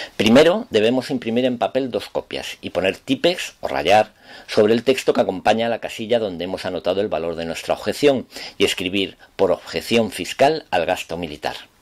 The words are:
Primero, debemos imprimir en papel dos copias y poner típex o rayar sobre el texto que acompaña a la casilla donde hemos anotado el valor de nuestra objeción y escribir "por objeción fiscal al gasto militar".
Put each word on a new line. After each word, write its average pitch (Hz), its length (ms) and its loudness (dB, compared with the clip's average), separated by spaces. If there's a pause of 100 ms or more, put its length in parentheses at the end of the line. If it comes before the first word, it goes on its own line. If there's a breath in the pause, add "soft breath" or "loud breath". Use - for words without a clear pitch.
(160 loud breath)
Primero, 151 540 6
debemos 120 400 2
imprimir 117 340 -2
en 123 140 0
papel 120 320 0
dos 107 180 -4
copias - 540 -8
y 98 80 -10
poner 92 260 0
típex - 640 -2
o - 80 -6
rayar 101 440 4 (340 loud breath)
sobre 107 260 4
el 117 100 2
texto 131 300 0
que 127 80 2
acompaña 107 460 0
a 117 40 -2
la 110 80 -4
casilla 117 400 -2
donde 92 260 -4
hemos 92 200 -6
anotado 92 380 -2
el 107 60 -2
valor 82 280 -4
de 82 80 -6
nuestra 80 300 -4
objeción 123 520 0 (300 loud breath)
y 98 80 0
escribir 92 540 -2 (180 loud breath)
"por 92 160 2
objeción 110 580 -2
fiscal 135 600 0
al 82 160 0
gasto 87 320 -4
militar". 76 380 -8 (260)